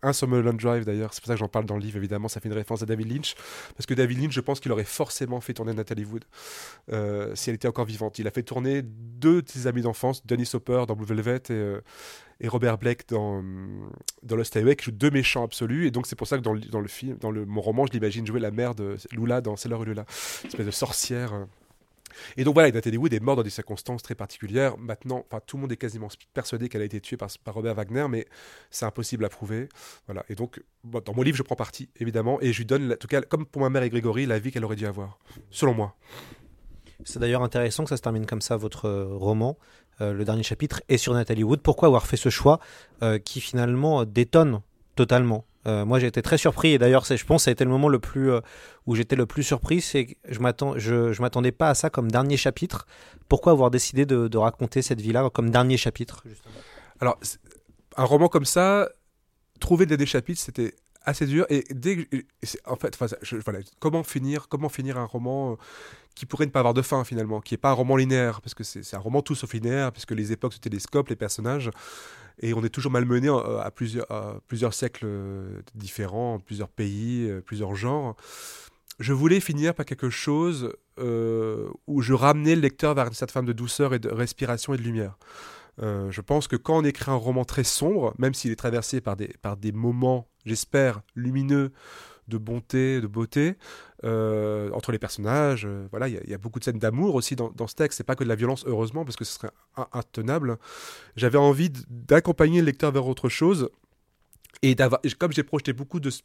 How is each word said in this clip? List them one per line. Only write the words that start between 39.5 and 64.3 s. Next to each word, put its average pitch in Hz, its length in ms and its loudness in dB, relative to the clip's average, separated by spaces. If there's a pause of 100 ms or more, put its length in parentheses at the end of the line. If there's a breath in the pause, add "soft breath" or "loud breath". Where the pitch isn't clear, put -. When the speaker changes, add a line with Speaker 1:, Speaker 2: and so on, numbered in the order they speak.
Speaker 2:
euh, 104 120 -2
le 101 120 -2
dernier 110 180 0
chapitre, - 460 -4
est 131 80 6
sur 123 160 0
Nathalie 113 300 2
Wood. 135 180 2
Pourquoi 160 260 6
avoir 123 200 8
fait 120 100 0
ce - 120 2
choix, 147 300 6 (440 loud breath)
euh, 110 160 2
qui - 200 -8
finalement, 127 600 2
euh, 113 40 2
détonne 120 560 4 (340)
totalement ? 120 500 4 (220)
Euh, 104 180 2
moi, 127 140 4
j'ai 123 80 4
été 113 140 0
très 160 160 2
surpris, 156 340 4
et 143 60 8
d'ailleurs, 123 280 8
c'est, 127 120 0
je - 80 -4
pense 160 160 6
que - 40 2
ça 131 60 4
a - 20 4
été 135 100 2
le 127 60 4
moment 139 200 4
le 127 100 6
plus, 135 320 0
euh, 117 100 2 (440 loud breath)
où 120 100 2
j'étais 117 220 2
le 123 80 4
plus 143 180 -4
surpris, 160 380 2
c'est 135 260 0
que - 60 -18 (160)
je 107 100 -6
m'attends-, 127 380 0
je, 117 340 2
je 104 100 -2
m'attendais 123 300 2
pas 160 180 2
à 139 40 6
ça 156 160 2
comme 117 220 0
dernier 139 260 4
chapitre. - 480 -2 (420 loud breath)
Pourquoi 160 240 6
avoir 131 180 8
décidé 127 360 2
de, 120 220 4
de 110 100 0
raconter 113 440 2
cette 117 200 -2
vie-là 120 280 2
comme 117 220 2
dernier 123 260 6
chapitre, - 480 -4
justement ? 110 300 -20 (460 loud breath)
Speaker 1:
Alors, 123 200 2
c'est, - 180 -8 (580)
un 131 80 4
roman 147 240 8
comme 147 160 4
ça, 196 440 4 (720)
trouver 175 260 6
le 151 40 -4
dernier 143 160 2
chapitre, 143 340 -2
c'était - 360 -4 (280)
assez 143 220 0
dur, 147 240 2
et 143 220 2
dès 160 340 -2
que, - 120 -6
et - 80 -6 (180)
c'est, - 220 -10
en 123 120 -4
fait, - 180 -4
enfin, 117 260 -4
je, - 160 -8
voilà, 104 220 -6 (200)
comment 160 240 0
finir, 139 440 -4